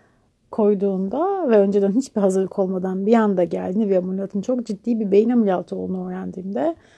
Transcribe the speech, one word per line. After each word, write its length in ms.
koyduğunda 1000
ve 80
önceden 340
hiçbir 280
hazırlık 380
olmadan 480
bir 80
anda 300
geldiğini 460
ve 80
ameliyatın 420
çok 260
ciddi 340
bir 100
beyin 200
ameliyatı 460
olduğunu 320
öğrendiğimde, 680